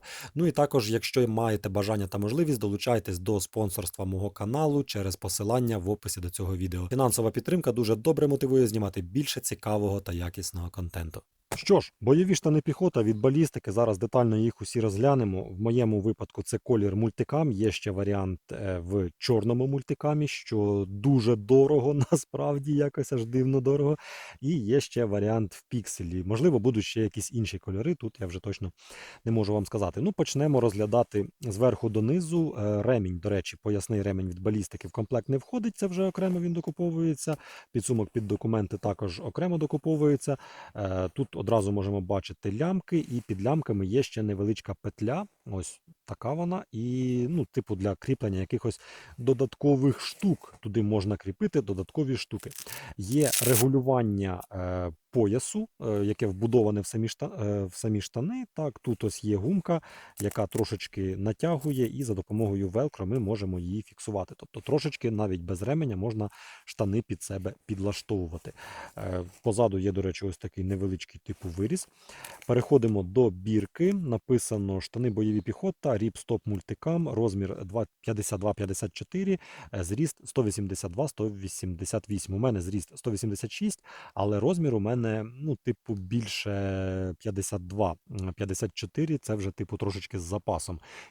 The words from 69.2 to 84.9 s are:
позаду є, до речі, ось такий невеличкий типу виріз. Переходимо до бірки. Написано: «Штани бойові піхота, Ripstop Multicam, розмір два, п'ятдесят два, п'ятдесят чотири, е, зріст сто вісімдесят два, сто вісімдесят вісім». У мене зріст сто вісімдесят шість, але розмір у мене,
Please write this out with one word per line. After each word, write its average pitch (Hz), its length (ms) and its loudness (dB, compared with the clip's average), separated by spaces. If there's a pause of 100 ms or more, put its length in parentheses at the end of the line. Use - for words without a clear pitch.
позаду 107 360 2
є, 98 120 2
до 95 100 0
речі, 95 240 -4
ось 92 120 -4
такий 95 260 -8
невеличкий 95 600 -4
типу - 260 -8
виріз. 104 380 -2 (600)
Переходимо 117 560 4
до 107 260 4
бірки. 107 640 0
Написано: 113 880 0
«Штани 123 280 -2
бойові 107 320 2
піхота, - 480 -4
Ripstop 110 560 -2
Multicam, 147 680 -2
розмір 98 520 0
два, 104 200 -4 (160)
п'ятдесят 104 380 -4
два, 101 140 2
п'ятдесят 98 400 -4
чотири, 190 460 -2 (340)
е, 98 100 -4
зріст 110 440 -4
сто - 160 0
вісімдесят 98 480 -2
два, 127 160 -2
сто 107 220 -4
вісімдесят 95 800 -6
вісім». 98 260 -4
У - 20 0
мене 110 240 2
зріст 95 360 -4
сто - 140 -4
вісімдесят 104 400 -4
шість, - 320 -4 (300)
але 104 260 0
розмір 151 360 2
у 107 40 2
мене, 110 440 0